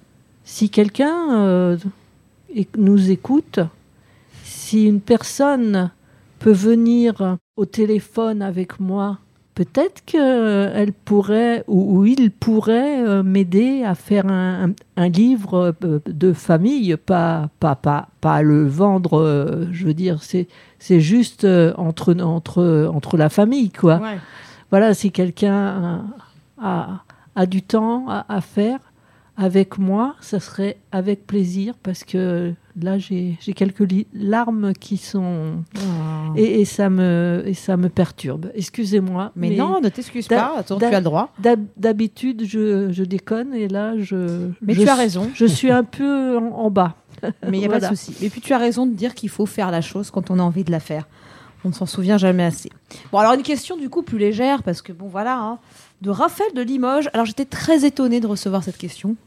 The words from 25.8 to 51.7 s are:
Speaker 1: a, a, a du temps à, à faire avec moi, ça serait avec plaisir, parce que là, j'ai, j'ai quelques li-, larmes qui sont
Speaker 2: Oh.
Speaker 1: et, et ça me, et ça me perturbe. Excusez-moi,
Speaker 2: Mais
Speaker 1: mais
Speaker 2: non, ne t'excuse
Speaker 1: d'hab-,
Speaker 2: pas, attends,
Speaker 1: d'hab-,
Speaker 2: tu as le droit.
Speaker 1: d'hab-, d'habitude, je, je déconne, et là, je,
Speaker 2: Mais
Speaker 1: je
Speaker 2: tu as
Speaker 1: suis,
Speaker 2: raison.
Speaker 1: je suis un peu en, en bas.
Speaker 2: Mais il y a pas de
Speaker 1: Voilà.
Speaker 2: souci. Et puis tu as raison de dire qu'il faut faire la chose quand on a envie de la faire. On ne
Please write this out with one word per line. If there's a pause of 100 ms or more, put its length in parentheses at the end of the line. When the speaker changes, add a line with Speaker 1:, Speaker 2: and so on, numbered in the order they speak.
Speaker 1:
a,
a, (320)
a
du
temps
à, (100)
à
faire (580)
avec
moi,
ça
serait (160)
avec
plaisir,
parce
que (280)
là,
j'ai,
j'ai
quelques (100)
li-,
larmes
qui
sont (220)
Speaker 2:
Oh.
Speaker 1:
et,
et
ça
me,
et
ça
me
perturbe.
Excusez-moi,
Speaker 2:
Mais
Speaker 1:
mais
Speaker 2:
non,
ne
t'excuse
Speaker 1:
d'hab-,
Speaker 2:
pas,
attends,
Speaker 1:
d'hab-,
Speaker 2:
tu
as
le
droit.
Speaker 1:
d'hab-, (140)
d'habitude,
je,
je
déconne,
et
là,
je, (120)
Speaker 2:
Mais
Speaker 1:
je
Speaker 2:
tu
as
Speaker 1:
suis,
Speaker 2:
raison.
Speaker 1:
je
suis
un
peu
en, (100)
en
bas. (540)
Speaker 2:
Mais
il
y
a
pas
de
Speaker 1:
Voilà.
Speaker 2:
souci.
Et
puis
tu
as
raison
de
dire
qu'il
faut
faire
la
chose
quand
on
a
envie
de
la
faire. (560)
On
ne